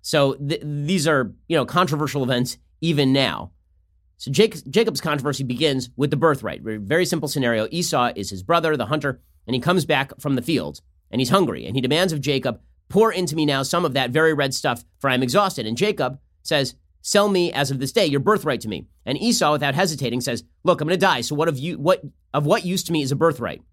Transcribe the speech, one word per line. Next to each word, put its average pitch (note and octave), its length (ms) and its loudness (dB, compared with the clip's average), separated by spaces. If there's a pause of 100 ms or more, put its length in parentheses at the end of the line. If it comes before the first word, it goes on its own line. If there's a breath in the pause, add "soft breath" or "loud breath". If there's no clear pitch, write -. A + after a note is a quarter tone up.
So C#3 340 2
th-, C#3+ 280 -6
these D3 440 -2
are, C3+ 260 2 (140)
you E3+ 100 0
know, - 80 2
controversial D3 580 0
events B2 340 0 (240)
even C#3+ 300 2
now. A#2+ 400 0 (680)
So - 140 -8
Jac-, F#3+ 380 2
Jacob's G3+ 320 0
controversy C#3+ 420 -2
begins B2+ 520 0
with D3 140 0
the D3 80 0
birthright. C#3 460 0
Very, A2 140 -6
very C#3+ 280 0
simple D#3+ 220 -2
scenario. A#2 420 0
Esau D3+ 460 0
is G2 160 -8
his F#2 100 -10
brother, D#3+ 340 0
the A#2 120 -4
hunter, D3 340 -4 (240)
and A#2 80 -4
he B2 80 0
comes E3+ 240 2
back C#3 340 0
from C#3+ 160 -2
the B2 60 -2
field, A2 400 -2 (300)
and B2+ 100 -2
he's B2+ 80 0
hungry, A#2+ 360 0
and G2+ 100 -6
he C3+ 60 0
demands D#3+ 300 2
of D3+ 80 -4
Jacob, C3 400 -2 (300)
"Pour G#3+ 240 4
into E3 220 -2
me D#3 100 2
now C#3 180 2
some F3 220 0
of C#3 80 0
that C3 160 0
very D#3 240 4
red C#3 200 0
stuff, B2+ 300 -4 (160)
for C#3 100 -2
I B2+ 40 2
am B2+ 100 2
exhausted." D#3 420 0
And A2+ 120 -4
Jacob C#3+ 420 -2 (240)
says, C#3 320 -2 (260)
"Sell G#3 280 2
me F3+ 240 2
as C#3 180 0
of C#3 80 -4
this C#3+ 140 -4
day G3+ 140 4
your C#3 120 2
birthright D#3 420 0
to G#2+ 60 -10
me." F#2 200 -8 (180)
And C3 120 -4
Esau, F3+ 360 2
without C#3 220 -2
hesitating, C3+ 460 -2
says, A#2+ 220 -6 (220)
"Look, E3 160 2
I'm D3 60 -2
gonna F3+ 100 0
die, E3 240 2
so D3+ 140 -4
what D#3+ 120 2
of D3 100 -2
you, D3+ 200 -6
what, E3 260 2 (300)
of D3 120 0
what F#3 200 2
use F3+ 200 -2
to E3+ 60 -6
me D#3 120 0
is C3 80 -4
a C#3 40 0
birthright?" A#2 460 0 (120)